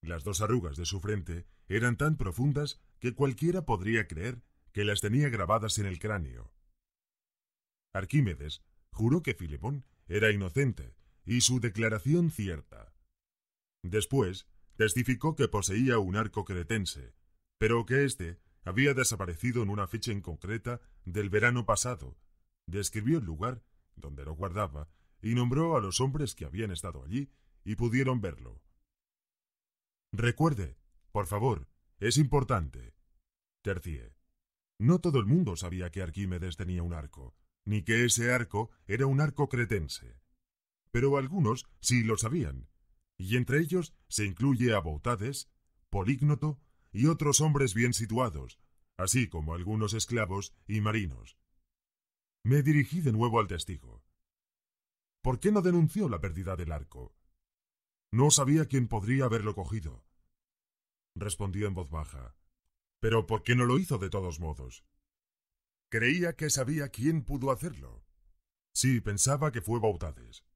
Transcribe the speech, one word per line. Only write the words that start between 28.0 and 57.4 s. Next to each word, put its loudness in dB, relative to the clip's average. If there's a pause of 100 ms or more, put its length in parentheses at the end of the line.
verlo. -10 (1500)
Recuerde, 0 (360)
por 0
favor, 0 (320)
es 2
importante. 0 (680)
Tercié. -8 (640)
No 4
todo 2
el 0
mundo 2
sabía -6
que -6
Arquímedes -4
tenía -4
un -4
arco, -12 (280)
ni 0
que 4
ese 2
arco 0 (160)
era 0
un 4
arco 2
cretense. -4 (680)
Pero 4
algunos 0 (140)
sí 4
lo 2
sabían, -2 (480)
y -2
entre 2
ellos -2 (140)
se -2
incluye 2
a 4
Boutades, -4 (400)
Polígnoto 2 (300)
y 2
otros 4
hombres 4
bien 2
situados, -2 (380)
así 2
como -6
algunos -2
esclavos -4 (140)
y 0
marinos. -2 (1040)
Me 4
dirigí 4
de 2
nuevo 4
al 4
testigo. -10 (1200)
¿Por 0
qué 2
no 4
denunció 4
la -2
pérdida -4
del -6
arco? -12 (960)